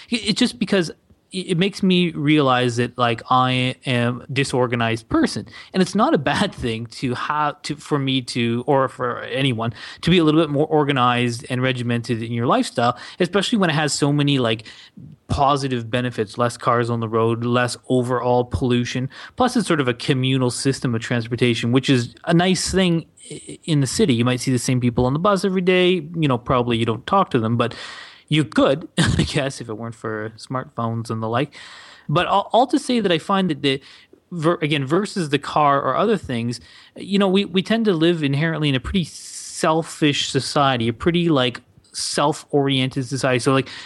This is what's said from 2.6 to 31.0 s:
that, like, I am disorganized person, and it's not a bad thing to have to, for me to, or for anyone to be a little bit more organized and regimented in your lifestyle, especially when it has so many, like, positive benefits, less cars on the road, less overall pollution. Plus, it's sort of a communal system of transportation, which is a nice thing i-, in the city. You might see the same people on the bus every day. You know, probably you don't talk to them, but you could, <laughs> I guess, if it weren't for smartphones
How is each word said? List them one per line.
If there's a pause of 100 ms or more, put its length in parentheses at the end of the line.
that,
like,
I (100)
am
disorganized
person, (260)
and
it's
not
a
bad
thing
to
have
to,
for
me
to,
or
for
anyone (280)
to
be
a
little
bit
more
organized
and
regimented
in
your
lifestyle, (220)
especially
when
it
has
so
many,
like, (640)
positive
benefits,
less
cars
on
the
road,
less (120)
overall
pollution. (280)
Plus,
it's
sort
of
a
communal
system
of
transportation,
which
is (100)
a
nice
thing (260)
i-,
in
the
city.
You
might
see
the
same
people
on
the
bus
every
day. (100)
You
know,
probably
you
don't
talk
to
them,
but (540)
you
could,
<laughs>
I
guess,
if
it
weren't
for
smartphones